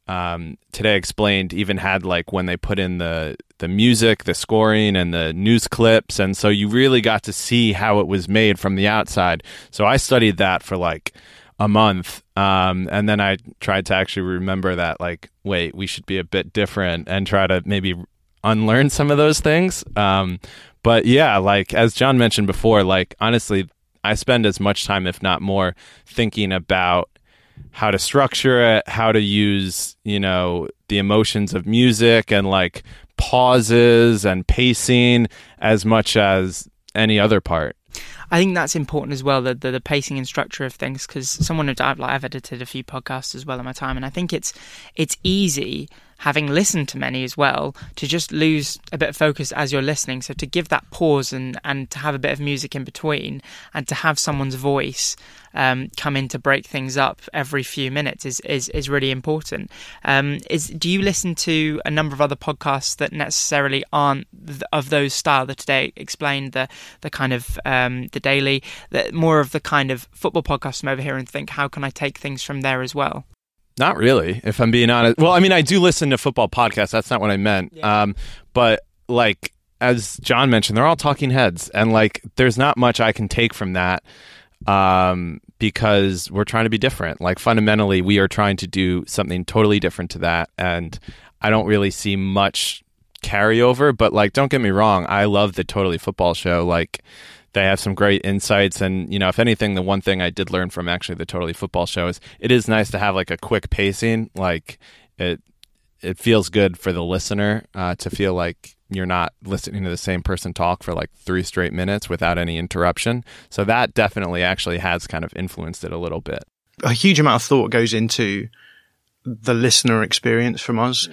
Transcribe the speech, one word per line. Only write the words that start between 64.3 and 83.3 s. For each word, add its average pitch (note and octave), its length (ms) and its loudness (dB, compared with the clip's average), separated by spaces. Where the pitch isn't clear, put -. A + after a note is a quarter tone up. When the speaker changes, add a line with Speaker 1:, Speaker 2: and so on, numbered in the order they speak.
Speaker 2:
th-, C#3 160 -12
of C#3 180 -2
those C#3+ 240 0
style, C3+ 320 0
the C3+ 80 -10
Today C3+ 420 -4
Explained, C#3 560 -8
the, C3 160 -4
the D3+ 100 -12
kind C3 220 -4
of, - 320 -6
um, B2+ 440 -2
the C#3 120 -10
Daily, C#3 420 0
the, - 220 -2
more D#3+ 280 4
of C3+ 120 -2
the D3+ 80 -4
kind C3+ 300 -2
of B2+ 220 -8
football E3 300 -4
podcasts C#3 380 -6
from C#3+ 80 -8
over C3+ 120 -2
here C3+ 160 -6
and B2+ 120 -10
think, C#3+ 220 -10
"How C#3+ 180 -4
can C#3 160 -10
I C3+ 60 -6
take - 280 -8
things C#3 240 -10
from C#3 200 -8
there C3 200 -2
as B2+ 120 -8
well?" C#3 300 -4
Speaker 1:
Not C3+ 180 2
really, G#2+ 480 2
if G#2+ 160 -2
I'm A#2 100 4
being A#2 200 4
honest. A#2+ 280 4
Well, E3 140 6
I F3 80 6
mean, F#3+ 120 6
I E3+ 100 4
do F#3 160 2
listen E3+ 320 4
to C3 80 2
football A#2+ 300 0
podcasts. A2 420 0
That's A2 200 -2
not A#2+ 100 0
what G#2+ 100 2
I G2 60 2
meant. G2 380 0
Speaker 2:
Yeah. G#2+ 280 2
Speaker 1:
Um, G2+ 140 -2
but, A#2 280 4
like, A#2 440 0
as B2 380 0
John B2+ 320 2
mentioned, G#2+ 260 2
they're C3 100 4
all E3 100 4
talking C#3 340 -2
heads. A2+ 380 0
And, A2+ 240 2
like, A2 300 2
there's B2 220 4
not C#3 180 2
much A#2+ 240 2
I A2 120 2
can G#2 160 -4
take A#2 260 0